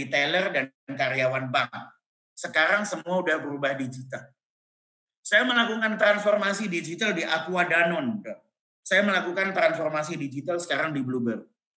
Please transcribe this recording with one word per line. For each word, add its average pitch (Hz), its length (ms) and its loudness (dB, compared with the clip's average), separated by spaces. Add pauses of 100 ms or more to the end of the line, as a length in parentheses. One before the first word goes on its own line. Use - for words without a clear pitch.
teller 160 480 0
dan 131 100 0 (220)
karyawan 131 640 -2
bank. 127 240 0 (560)
Sekarang 190 560 0
semua 175 320 -2
udah 160 240 2
berubah 139 320 -2
digital. 127 560 -8 (880)
Saya 220 240 4
melakukan 226 560 2
transformasi 208 720 2
digital 170 400 -2
di 170 160 -2
Aqua 175 400 0
Danone. 160 560 2 (560)
Saya 190 240 2
melakukan 190 480 0
transformasi 156 640 0
digital 143 400 -4
sekarang 151 400 -2
di 135 80 -2
Bluebird. 120 400 -2 (340)